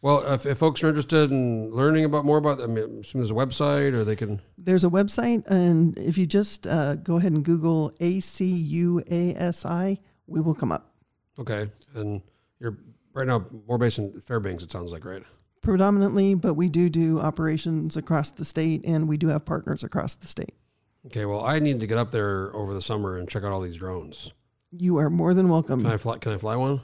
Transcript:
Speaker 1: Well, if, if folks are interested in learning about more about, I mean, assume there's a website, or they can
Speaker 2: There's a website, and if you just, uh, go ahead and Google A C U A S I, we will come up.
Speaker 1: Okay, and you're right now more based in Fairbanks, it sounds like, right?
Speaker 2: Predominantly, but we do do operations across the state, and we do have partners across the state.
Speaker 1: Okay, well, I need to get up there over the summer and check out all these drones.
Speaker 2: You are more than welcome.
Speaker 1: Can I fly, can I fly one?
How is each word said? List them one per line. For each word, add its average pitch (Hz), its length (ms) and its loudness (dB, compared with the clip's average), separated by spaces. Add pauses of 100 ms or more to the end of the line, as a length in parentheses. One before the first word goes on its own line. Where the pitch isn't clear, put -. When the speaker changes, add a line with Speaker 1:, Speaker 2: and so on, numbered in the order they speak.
Speaker 1:
Well, 139 320 4
if, 127 140 -2
if 139 100 0
folks 160 260 2
are 160 60 4
interested 151 420 2
in 117 420 0
learning 156 340 4
about 147 180 0
more 147 140 6
about, 147 240 0
I 120 40 -4
mean, 113 340 -4
assume 127 200 -6
there's 110 100 0
a 110 40 -2
website, 139 600 0
or 117 80 2
they 107 140 0
can 104 240 -4 (160)
Speaker 2:
There's 180 280 4
a 180 40 6
website, 208 580 2
and 170 520 4
if 156 180 -2
you 185 100 2
just, 202 400 -2
uh, 147 300 0
go 165 220 -2
ahead 175 140 2
and 151 120 2
Google 160 560 2
A 180 200 0
C - 260 -4
U 175 640 0
A 175 240 0
S 175 320 -4
I, 185 320 -2 (280)
we - 140 -2
will 160 140 2
come 123 180 -2
up. - 220 -8 (440)
Speaker 1:
Okay, 107 320 -4 (240)
and 104 280 -6 (360)
you're 113 200 -8 (340)
right 135 140 -4
now 117 180 0 (240)
more 120 100 0
based 117 200 2
in 101 240 -6
Fairbanks, 98 400 -4
it 82 80 -16
sounds 87 200 -8
like, 80 140 -12
right? 92 180 -12 (380)
Speaker 2:
Predominantly, 196 760 2
but 165 200 0
we 175 160 2
do 175 180 2
do 160 320 2
operations 160 760 -2
across 151 340 -2
the - 140 -10
state, 160 400 -2
and 160 240 0
we 151 100 0
do 160 100 0
have 151 160 0
partners 156 400 -6
across - 300 -4
the - 140 -18
state. - 260 -10 (520)
Speaker 1:
Okay, 110 200 -4
well, 104 180 -4
I 143 140 0
need 143 220 2
to 110 60 -4
get 113 120 0
up 117 140 0
there 101 420 -2
over 101 180 -6
the 98 100 -6
summer 101 360 -4
and 90 100 -8
check 101 140 -6
out 101 100 -4
all 95 80 -2
these 87 160 -8
drones. 92 560 -12 (400)
Speaker 2:
You 175 260 2
are 151 120 2
more 170 240 2
than 185 140 6
welcome. 151 340 2
Speaker 1:
Can 104 100 2
I 107 40 0
fly, 113 220 -4
can 110 140 -4
I 98 60 -4
fly 107 180 -4
one? 135 280 0